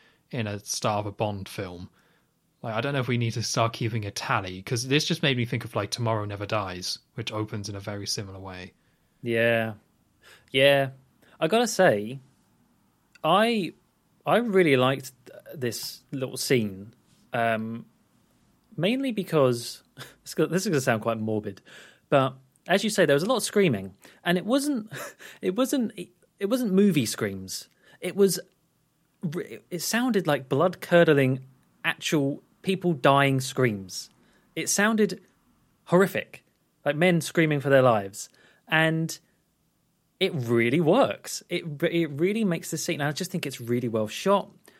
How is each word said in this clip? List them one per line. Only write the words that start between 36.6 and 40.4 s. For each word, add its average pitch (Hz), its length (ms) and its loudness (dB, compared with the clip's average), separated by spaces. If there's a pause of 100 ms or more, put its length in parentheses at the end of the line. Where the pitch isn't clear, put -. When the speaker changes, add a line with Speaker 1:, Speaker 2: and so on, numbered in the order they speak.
Speaker 2:
like 147 100 0
men 170 260 4
screaming 156 380 2
for 139 100 -2
their 135 120 8
lives, 104 480 2 (380)
and 160 500 2 (1000)
it 185 160 0
really 120 440 2